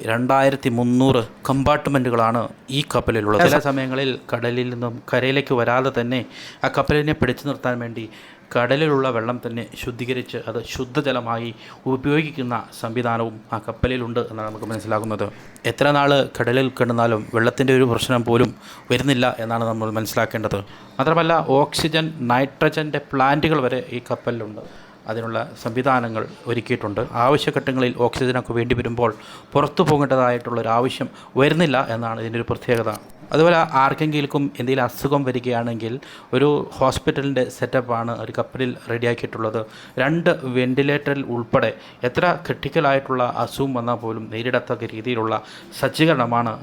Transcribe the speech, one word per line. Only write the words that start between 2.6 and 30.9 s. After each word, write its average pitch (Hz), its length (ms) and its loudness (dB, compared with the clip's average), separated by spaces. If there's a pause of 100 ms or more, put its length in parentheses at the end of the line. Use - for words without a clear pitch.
ഈ - 20 0 (140)
കപ്പലിലുള്ളത്. 110 540 2
ചില 147 180 6
സമയങ്ങളിൽ 135 440 -2 (220)
കടലിൽ 120 420 -2
നിന്നും 120 200 -6 (180)
കരയിലേക്ക് 135 480 2
വരാതെ 123 380 2
തന്നെ 120 220 -2 (460)
ആ 135 120 2
കപ്പലിനെ 147 420 2
പിടിച്ചു 123 300 -2
നിർത്താൻ 123 340 -4
വേണ്ടി 117 220 -10 (500)
കടലിലുള്ള 135 600 2
വെള്ളം 117 280 -2
തന്നെ 117 200 -6 (180)
ശുദ്ധീകരിച്ച് 120 580 -6 (100)
അത് 113 100 -6 (140)
ശുദ്ധജലമായി 120 760 -4 (440)
ഉപയോഗിക്കുന്ന 139 600 -2 (240)
സംവിധാനവും 117 560 -2 (200)
ആ 110 120 -4
കപ്പലിലുണ്ട് 120 600 -2
എന്നാണ് 110 200 -8
നമുക്ക് 107 220 -10
മനസ്സിലാകുന്നത്. 107 540 -2 (460)
എത്ര 139 140 0 (120)
നാൾ 143 140 4 (260)
കടലിൽ 123 320 2 (100)
കിടന്നാലും 117 420 2 (140)
വെള്ളത്തിൻ്റെ 123 440 4
ഒരു 131 120 6
പ്രശ്നം 117 380 0
പോലും 117 220 6 (400)
വരുന്നില്ല 127 440 2 (100)
എന്നാണ് 117 260 -2
നമ്മൾ 110 180 -2 (100)
മനസ്സിലാക്കേണ്ടത്. 107 600 -2 (380)
മാത്രമല്ല, 165 360 2 (260)
ഓക്സിജൻ, 156 480 0 (260)
നൈട്രജൻ്റെ 147 680 0 (100)
പ്ലാന്റുകൾ 143 560 4
വരെ 127 140 -2 (160)
ഈ 120 120 -6
കപ്പലിലുണ്ട്. 113 540 -6 (440)
അതിനുള്ള 113 420 -4 (140)
സംവിധാനങ്ങൾ 120 600 0 (220)
ഒരുക്കിയിട്ടുണ്ട്. 113 540 -2 (240)
ആവശ്യഘട്ടങ്ങളിൽ 131 680 0 (120)
ഓക്സിജനൊക്കെ 123 540 -2
വേണ്ടി 120 160 0
വരുമ്പോൾ 117 380 0 (400)
പുറത്തു 143 360 2
പോകേണ്ടതായിട്ടുള്ളൊരു 123 880 2
ആവശ്യം 127 320 0 (280)